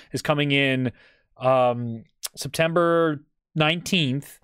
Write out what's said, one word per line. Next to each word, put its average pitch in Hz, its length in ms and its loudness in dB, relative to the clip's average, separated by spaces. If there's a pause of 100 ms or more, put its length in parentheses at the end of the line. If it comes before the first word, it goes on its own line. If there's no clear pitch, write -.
(120)
is 131 100 -6
coming 147 300 0
in, 131 400 0 (440)
um, 120 680 0 (320)
September 165 840 0 (320)
nineteenth, 156 880 -2